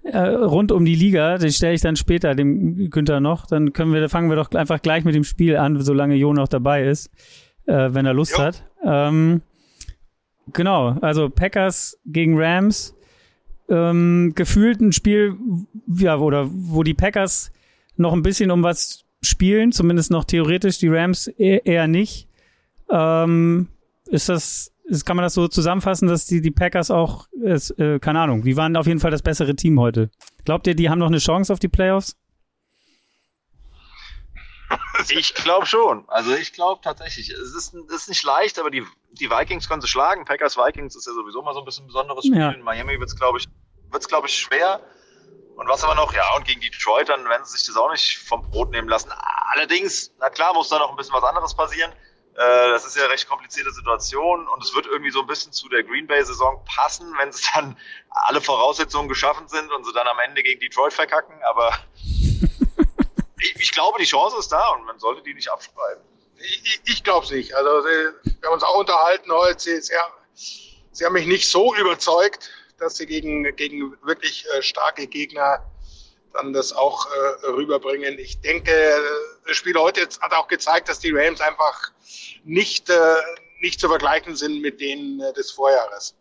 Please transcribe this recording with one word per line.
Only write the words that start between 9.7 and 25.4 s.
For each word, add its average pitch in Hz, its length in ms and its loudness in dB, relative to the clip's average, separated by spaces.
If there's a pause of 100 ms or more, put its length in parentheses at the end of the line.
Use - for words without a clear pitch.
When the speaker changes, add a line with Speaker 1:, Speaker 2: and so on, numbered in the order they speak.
Speaker 1:
genau, 160 480 2
also 151 300 2
Packers 190 760 -2
gegen 160 360 2
Rams. 180 540 0 (760)
Ähm, 170 640 4
gefühlt 208 480 4
ein 208 100 6
Spiel, 208 460 2 (480)
ja, 175 320 2
oder 143 320 2
wo 170 320 -2
die 156 100 2
Packers 190 580 0 (460)
noch 170 160 4
ein 170 100 2
bisschen 190 280 2
um 175 120 4
was - 420 -2 (180)
spielen, 214 500 4
zumindest 170 380 4
noch 165 140 2
theoretisch, 170 540 2
die 170 100 2
Rams 165 400 2 (100)
e-, 190 260 4
eher 170 220 2
nicht. 175 420 0 (640)
Ähm, 165 760 2 (400)
ist 190 200 0
das, - 420 -2 (140)
ist, 196 220 -2
kann - 100 0
man 175 60 2
das 175 100 0
so 175 160 2